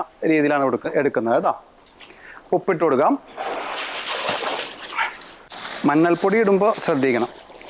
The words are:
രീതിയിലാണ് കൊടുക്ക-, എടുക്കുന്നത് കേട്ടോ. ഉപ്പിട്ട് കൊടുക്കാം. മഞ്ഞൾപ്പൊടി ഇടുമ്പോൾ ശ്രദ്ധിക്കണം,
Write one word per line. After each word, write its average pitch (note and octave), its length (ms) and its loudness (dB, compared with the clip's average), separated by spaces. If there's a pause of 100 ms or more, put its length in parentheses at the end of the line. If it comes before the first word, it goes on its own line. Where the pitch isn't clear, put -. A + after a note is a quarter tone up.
(320)
രീതിയിലാണ് D3 360 4
കൊടുക്ക-, D#3 340 -2
എടുക്കുന്നത് B2 360 0
കേട്ടോ. F3 160 2 (1040)
ഉപ്പിട്ട് F3 280 0
കൊടുക്കാം. D3+ 280 4 (2750)
മഞ്ഞൾപ്പൊടി E3+ 540 4
ഇടുമ്പോൾ G3+ 300 4 (120)
ശ്രദ്ധിക്കണം, C3 460 2 (380)